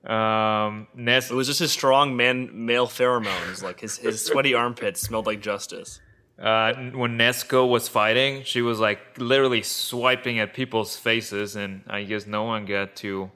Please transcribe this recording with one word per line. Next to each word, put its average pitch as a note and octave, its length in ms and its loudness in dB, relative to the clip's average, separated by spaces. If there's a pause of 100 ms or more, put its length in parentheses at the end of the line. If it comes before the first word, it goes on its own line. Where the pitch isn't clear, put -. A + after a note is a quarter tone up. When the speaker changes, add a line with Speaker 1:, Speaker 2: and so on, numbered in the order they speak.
Speaker 1:
Um, G#2+ 880 0
Nes- B2 360 0
Speaker 2:
It B2 40 -2
was C3 120 0
just C#3+ 140 -2
his D3+ 120 0
strong C3+ 440 4
man, A#2+ 500 0
male A#2+ 200 2
pheromones. G2 760 -2
Like, F#2 180 -10
his, A2 180 -10
his - 260 -4
sweaty C3+ 300 2
armpits A#2 480 -2
smelled G#2+ 240 -4
like G#2+ 160 -2
justice. G2 580 -8 (420)
Speaker 1:
Uh, A2 320 4
n-, B2+ 240 -10
when A#2+ 200 -2
Nezuko B2+ 500 4
was A#2+ 180 2
fighting, C3 580 2
she A#2+ 180 -2
was, A#2 180 0
like, G#2 380 0
literally B2+ 440 4
swiping B2 760 -2
at G#2+ 160 -2
people's A2+ 420 -2
faces, G#2+ 580 -2
and G2 320 -8
I G2+ 180 -6
guess G#2 220 -6
no G#2+ 180 -4
one A2 200 -4
got G2 320 -4
too G2 400 -8